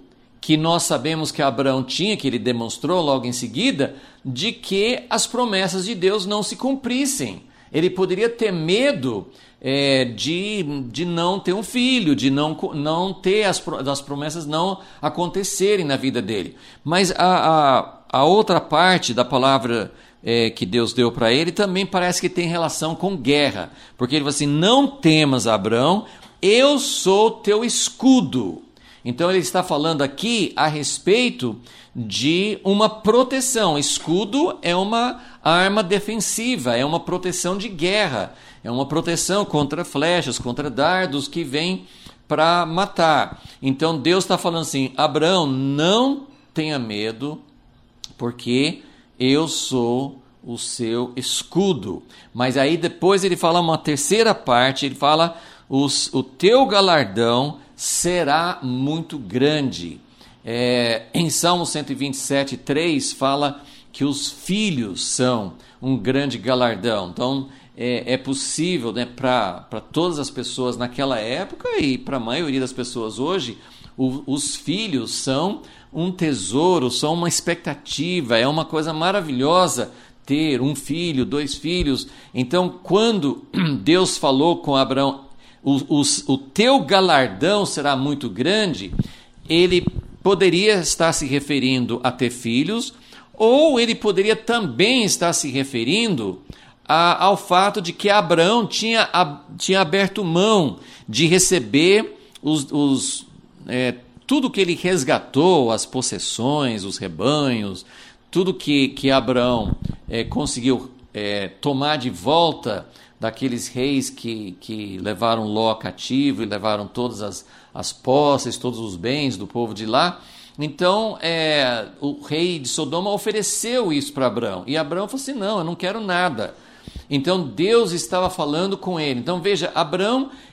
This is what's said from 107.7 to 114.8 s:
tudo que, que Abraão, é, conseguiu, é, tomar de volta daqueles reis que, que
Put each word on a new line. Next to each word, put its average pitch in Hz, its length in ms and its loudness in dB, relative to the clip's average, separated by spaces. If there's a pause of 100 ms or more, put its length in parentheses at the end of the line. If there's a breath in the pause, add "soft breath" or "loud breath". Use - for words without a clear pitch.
tudo 185 200 0
que, 143 380 2
que 135 220 -2
Abraão, 123 640 2 (340 loud breath)
é, 117 140 -4
conseguiu, 131 680 -2 (240)
é, 101 360 -4 (120)
tomar 143 360 -2
de 123 120 -6
volta 117 800 0 (320 loud breath)
daqueles 120 480 -4
reis 135 420 -2
que, 110 500 -10
que 104 380 -10